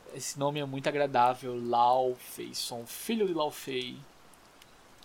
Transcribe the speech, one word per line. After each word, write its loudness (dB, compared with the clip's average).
Esse -8
nome 0
é -4
muito -6
agradável, 2
Laufeyson, 0
filho 0
de 0
Laufey. -4